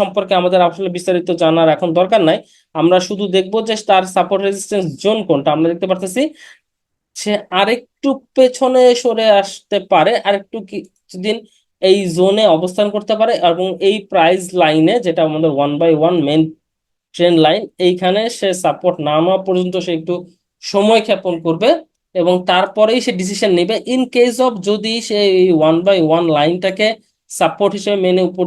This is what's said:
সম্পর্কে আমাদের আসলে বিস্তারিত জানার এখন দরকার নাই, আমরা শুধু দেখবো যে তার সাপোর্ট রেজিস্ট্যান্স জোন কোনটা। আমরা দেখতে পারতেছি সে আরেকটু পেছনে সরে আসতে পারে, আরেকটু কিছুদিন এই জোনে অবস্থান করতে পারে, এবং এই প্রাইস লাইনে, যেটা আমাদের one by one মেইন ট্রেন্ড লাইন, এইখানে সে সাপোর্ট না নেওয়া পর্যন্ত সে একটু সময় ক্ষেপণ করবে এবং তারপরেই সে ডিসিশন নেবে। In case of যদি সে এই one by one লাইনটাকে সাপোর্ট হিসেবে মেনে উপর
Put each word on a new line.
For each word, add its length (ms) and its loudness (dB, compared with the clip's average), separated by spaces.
সম্পর্কে 400 -2
আমাদের 280 2
আসলে 280 -6
বিস্তারিত 320 -2
জানার 340 4
এখন 120 -4
দরকার 300 2
নাই, 100 0
আমরা 180 4
শুধু 160 -6
দেখবো 220 -2
যে 60 -2
তার 140 4
সাপোর্ট 320 0
রেজিস্ট্যান্স 380 -4
জোন 160 0
কোনটা। 280 0
আমরা 160 0
দেখতে 180 -6
পারতেছি 320 -4
সে 120 -4
আরেকটু 480 -2
পেছনে 460 2
সরে 240 0
আসতে 380 -6
পারে, 200 4
আরেকটু 300 -4
কিছুদিন 640 -8
এই 80 6
জোনে 280 2
অবস্থান 380 -2
করতে 260 -4
পারে, 120 2
এবং 160 -2
এই 80 2
প্রাইস 320 2
লাইনে, 320 2
যেটা 220 -2
আমাদের 220 0
one 160 -2
by 120 2
one 200 0
মেইন 140 2
ট্রেন্ড 280 2
লাইন, 180 2
এইখানে 340 0
সে 100 -2
সাপোর্ট 320 -2
না 160 0
নেওয়া 220 2
পর্যন্ত 280 -2
সে 120 -4
একটু 160 -6
সময় 340 4
ক্ষেপণ 280 -2
করবে 240 0
এবং 140 2
তারপরেই 560 2
সে 140 -2
ডিসিশন 380 -2
নেবে। 160 0
In 80 0
case 320 2
of 60 0
যদি 240 -2
সে 100 -2
এই 80 4
one 180 2
by 120 4
one 200 0
লাইনটাকে 520 -2
সাপোর্ট 400 0
হিসেবে 280 -2
মেনে 240 2
উপর 160 -4